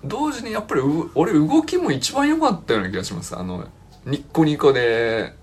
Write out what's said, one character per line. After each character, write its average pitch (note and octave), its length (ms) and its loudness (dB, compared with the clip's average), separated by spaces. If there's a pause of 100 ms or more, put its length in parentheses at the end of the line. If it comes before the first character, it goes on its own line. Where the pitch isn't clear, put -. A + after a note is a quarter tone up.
同 C4+ 280 -4
時 A#3+ 120 -8
に A3+ 80 -8
や G#3+ 100 -4
っ G#3+ 40 -12
ぱ - 100 -4
り C3+ 60 2
う-、 D3+ 340 0
俺 A#2+ 180 2
動 D#3+ 300 4
き F4+ 140 -2
も E4 140 0
一 - 220 -2
番 C#4+ 160 2
良 D#4+ 80 2
か D4 140 2
っ F3 120 -6
た A#2 100 0
よ G#2+ 60 2
う F#2+ 40 -2
な F#2 60 -4
気 G2 60 -6
が F2+ 80 -4
し G2+ 100 -8
ま E2+ 80 -8
す。 - 160 -12
あ F#2 60 -8
の、 F2+ 220 -8 (400)
ニ C#3+ 140 -4
ッ - 120 -14
コ D#3+ 140 4
ニ D3+ 120 0
コ C#3+ 140 4
で A#2 720 0